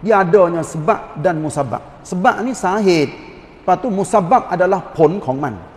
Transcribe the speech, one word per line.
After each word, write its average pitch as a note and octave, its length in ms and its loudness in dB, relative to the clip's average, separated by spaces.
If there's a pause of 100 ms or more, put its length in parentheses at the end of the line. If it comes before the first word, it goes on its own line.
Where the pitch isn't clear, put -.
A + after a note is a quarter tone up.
Dia G#3 160 4
adanya E3+ 480 4
sebab - 520 -4
dan D#3+ 200 0
musabab. C#3+ 440 -6 (200)
Sebab G3+ 400 -2
ni C4 80 -4
sahih. F#3 560 0 (560)
Lepas F#3 180 0
tu C4 80 -4
musabab G3 600 0
adalah F3+ 260 2 (160)
pun D#3+ 240 4
kong C3 220 -4
man. C3+ 160 -6 (220)